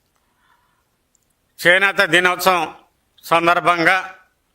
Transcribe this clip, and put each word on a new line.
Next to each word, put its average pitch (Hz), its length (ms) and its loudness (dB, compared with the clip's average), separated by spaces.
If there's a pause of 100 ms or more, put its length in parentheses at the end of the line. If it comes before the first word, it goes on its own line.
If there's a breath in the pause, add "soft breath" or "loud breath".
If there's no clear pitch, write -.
(1600)
చేనేత 190 380 2 (140)
దినోత్సవం 180 500 0 (680)
సందర్భంగా 170 640 0 (580)